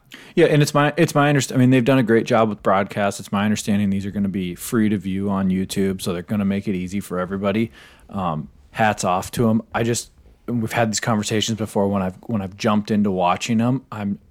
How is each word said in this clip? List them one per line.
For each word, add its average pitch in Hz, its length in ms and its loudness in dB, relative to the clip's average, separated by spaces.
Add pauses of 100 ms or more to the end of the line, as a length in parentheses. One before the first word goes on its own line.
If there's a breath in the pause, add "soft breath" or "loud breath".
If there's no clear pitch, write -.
(340 loud breath)
Yeah, 170 120 6
and 147 160 4
it's 143 100 0
my, 147 240 2
it's 165 180 2
my 147 180 4
underst-, 139 200 0
I 123 60 0
mean, 127 120 6
they've 131 140 4
done 135 140 4
a 131 40 4
great 113 220 4
job 113 240 2
with 101 140 -6
broadcast. 101 560 0
It's - 140 -12
my 101 120 0
understanding 104 460 0
these 98 160 -4
are 101 40 -8
gonna 101 180 -2
be 90 260 -4
free 107 340 0
to 107 80 2
view 95 320 -4
on 95 200 0
YouTube, 95 520 -2
so 98 120 -4
they're 87 100 -4
gonna 104 220 -2
make 98 240 -2
it 104 60 -2
easy 90 260 -6
for 92 180 -6
everybody. 98 520 -2 (380 loud breath)
Um, 85 400 -6 (220)
hats 107 340 0
off 92 280 0
to 117 180 0
'em. 110 120 0 (120)
I 107 80 -2
just, 117 280 -4 (360)
we've 113 260 -4
had 117 180 0
these 101 100 -4
conversations 107 580 -2
before 101 300 -2
when 101 120 0
I've, 92 160 -4 (100)
when 113 140 -4
I've 95 160 -8
jumped 107 340 0
into 104 200 2
watching 92 500 0
'em. 123 320 0
I'm, 104 260 -6 (120)